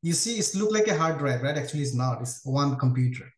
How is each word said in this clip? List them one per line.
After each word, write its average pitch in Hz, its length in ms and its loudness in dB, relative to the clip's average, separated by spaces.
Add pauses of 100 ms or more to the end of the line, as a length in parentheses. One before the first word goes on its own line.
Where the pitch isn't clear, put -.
you 170 120 0
see, 226 240 -2
it's - 160 -2
look 208 180 2
like 214 160 4
a 190 80 2
hard 160 220 2
drive, 131 240 0
right? 147 140 -2
Actually, 147 260 -4
it's 127 120 -2
not. 127 280 0
It's - 220 -8
one 135 320 0
computer 127 600 0